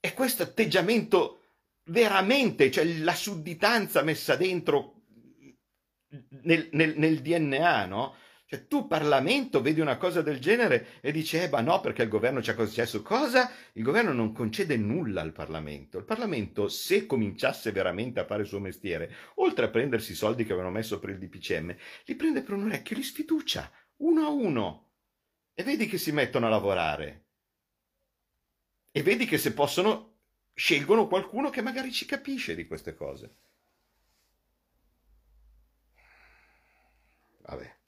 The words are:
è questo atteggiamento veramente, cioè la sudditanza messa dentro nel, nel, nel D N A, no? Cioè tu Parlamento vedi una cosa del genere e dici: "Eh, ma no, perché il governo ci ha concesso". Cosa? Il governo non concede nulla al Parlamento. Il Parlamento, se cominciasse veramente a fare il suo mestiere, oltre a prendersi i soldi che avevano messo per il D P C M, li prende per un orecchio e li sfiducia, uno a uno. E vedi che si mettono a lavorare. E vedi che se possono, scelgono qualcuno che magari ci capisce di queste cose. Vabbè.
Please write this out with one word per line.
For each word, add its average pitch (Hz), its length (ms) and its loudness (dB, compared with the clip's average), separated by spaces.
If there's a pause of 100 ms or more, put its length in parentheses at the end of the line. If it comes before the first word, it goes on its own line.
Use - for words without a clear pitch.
è - 120 -2
questo 247 300 0
atteggiamento 185 960 2 (420)
veramente, 196 840 4
cioè 156 160 2 (140)
la 165 140 2
sudditanza 175 840 0
messa 147 340 2
dentro 160 680 0 (1400)
nel, 165 300 2
nel, 156 260 2
nel 156 220 4
D 156 180 0
N 147 220 0
A, 147 240 4
no? 101 300 -4 (320)
Cioè - 200 -12
tu 285 200 0
Parlamento 156 760 2
vedi 151 180 2
una 151 200 0
cosa 175 240 0
del 143 180 -2
genere 175 640 2
e 147 100 -2
dici: 156 240 -2
"Eh, 170 140 0
ma 113 100 2
no, 170 200 2
perché - 220 -2
il 117 60 2
governo 113 340 0
ci 110 60 -4
ha 110 60 0
concesso". 113 480 -2
Cosa? 254 500 2 (220)
Il 110 80 -6
governo 170 320 2
non 110 180 0
concede 131 460 -2
nulla 107 420 -2
al 80 120 -6
Parlamento. 76 680 -10
Il 98 60 -10
Parlamento, 156 640 -4
se 208 360 0
cominciasse 117 640 -2
veramente 95 500 -2
a 87 40 -2
fare 107 160 -4
il 101 80 -4
suo 101 100 -8
mestiere, 87 560 -8 (200)
oltre 339 320 0
a - 20 -2
prendersi 113 440 -2
i - 40 -10
soldi 113 300 0
che 107 60 -4
avevano 92 200 -2
messo 107 260 -4
per 98 120 -10
il 95 80 -10
D 92 100 -12
P 92 100 -18
C 87 220 -4
M, 85 160 -8 (300)
li - 80 -6
prende 294 280 -2
per 202 120 -8
un 196 100 -4
orecchio 214 320 -4
e 247 40 -6
li - 40 -6
sfiducia, - 640 -6 (260)
uno 320 260 2
a 302 80 0
uno. 139 640 -2 (600)
E 175 100 -10
vedi 226 240 0
che 185 120 -4
si 160 120 -4
mettono 127 360 0
a - 20 4
lavorare. 82 800 0 (1700)
E 139 120 -2
vedi 226 200 4
che 151 140 0
se 135 140 0
possono, 180 720 0 (300)
scelgono 170 540 4
qualcuno 202 420 -2
che 254 140 -4
magari 254 300 -6
ci - 140 -6
capisce 269 500 -6
di 85 100 -8
queste - 260 -10
cose. 69 440 -14 (4000)
Vabbè. - 460 -4